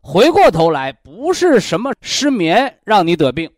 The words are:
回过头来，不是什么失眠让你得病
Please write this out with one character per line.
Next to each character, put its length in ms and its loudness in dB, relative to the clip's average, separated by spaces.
回 300 2
过 200 4
头 200 0
来， 200 -4
不 420 -8
是 280 2
什 180 -6
么 220 -6
失 300 -4
眠 540 -2
让 220 0
你 80 0
得 160 0
病 280 -8